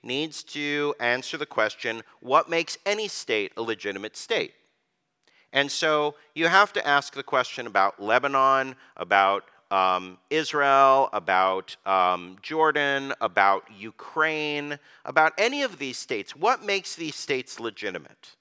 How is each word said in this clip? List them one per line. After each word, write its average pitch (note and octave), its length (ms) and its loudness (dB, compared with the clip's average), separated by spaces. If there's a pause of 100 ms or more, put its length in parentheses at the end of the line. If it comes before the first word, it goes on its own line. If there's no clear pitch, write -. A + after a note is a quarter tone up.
needs C#3+ 420 -6
to D3 540 -4
answer A#2+ 380 -2
the D3 80 -6
question, A2+ 580 -4 (180)
what C3+ 280 2
makes E3 380 -4
any G#3 220 -2
state G#2+ 500 -4
a A2+ 40 -4
legitimate G#2 540 -6
state? - 380 -4 (1000)
And C#3 180 0
so D3+ 460 0 (180)
you E3 140 0
have F#3+ 260 4
to - 120 -4
ask C#3+ 280 2
the C#3 80 -10
question B2+ 440 -2
about G2+ 360 2
Lebanon, C3+ 720 2 (220)
about, G2 480 2 (260)
um, F#2 480 0 (100)
Israel, C#3 840 4
about, F#2+ 640 0 (100)
um, F2+ 560 0
Jordan, C#3+ 800 0
about G2 420 4 (100)
Ukraine, D3 1040 -4 (280)
about D#3 320 4
any C4 240 0
of G3+ 160 -6
these C3 180 -8
states. - 400 -8
What A#3 260 0
makes G3 320 -4
these D#3+ 200 -10
states - 440 -6
legitimate? G2+ 840 -10